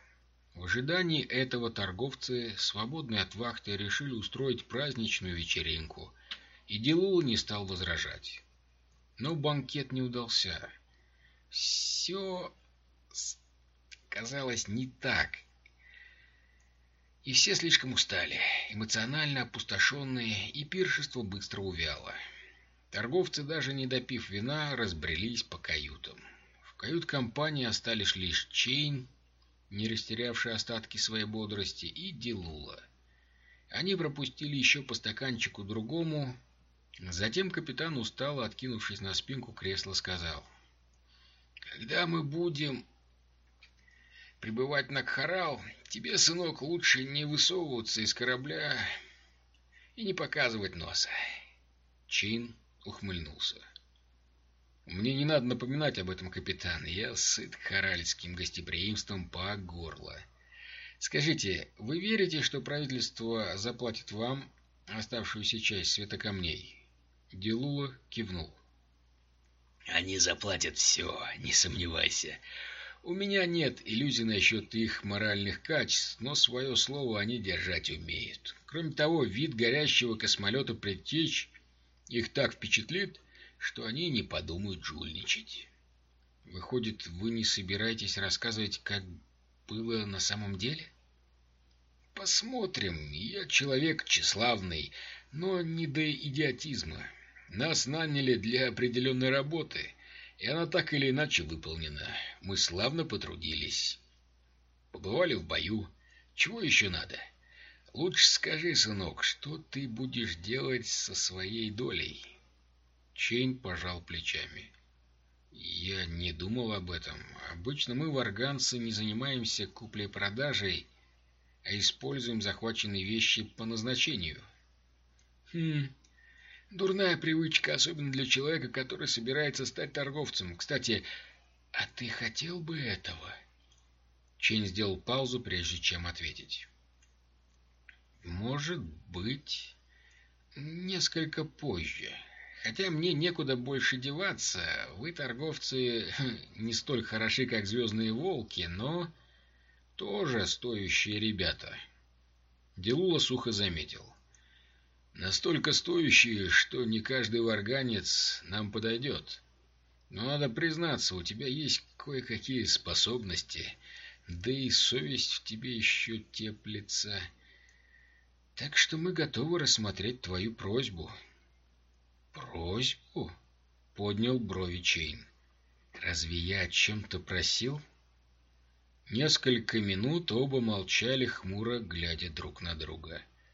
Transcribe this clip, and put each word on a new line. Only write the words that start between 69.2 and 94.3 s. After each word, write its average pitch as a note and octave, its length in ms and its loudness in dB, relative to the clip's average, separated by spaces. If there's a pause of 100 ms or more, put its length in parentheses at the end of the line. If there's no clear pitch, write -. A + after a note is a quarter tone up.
"Они F#2+ 300 0
заплатят F2 600 2
всё, - 420 4 (200)
не B1+ 140 -2
сомневайся. E2 840 2 (640)
У F3 100 -2
меня F#3+ 320 4
нет E3+ 400 2
иллюзий A#2 400 2
насчёт G#2+ 500 4
их A2+ 280 2
моральных G2+ 580 0
качеств, - 580 0
но C3+ 160 -2
своё B2+ 400 4
слово B2+ 440 2
они A2+ 200 0
держать F2 500 0
умеют. E2 680 -6 (100)
Кроме D#3 260 -4
того, D#3 320 4
вид B2 320 0
горящего A#2+ 600 4
космолёта A2 600 2
предтеч C3 760 0 (600)
их A2+ 240 -2
так C3+ 200 4
впечатлит, B2+ 680 0 (360)
что - 280 -6
они C#3+ 240 -2
не A2+ 140 2
подумают E2+ 600 -4
жульничать". D#2+ 840 -4 (720)
"Выходит, G#2+ 640 -4
вы F#2 240 -4
не A2+ 140 0
собираетесь G#2 720 0
рассказывать, G#2+ 680 -2
как G2+ 200 -4 (640)
было A2+ 380 -2
на G2 140 -4
самом G#2 380 -2
деле?" C3 280 -2 (1300)
"Посмотрим. F#3 1000 -2
Я C#3 320 -6
человек C#3+ 580 2
тщеславный, F#2 880 2 (400)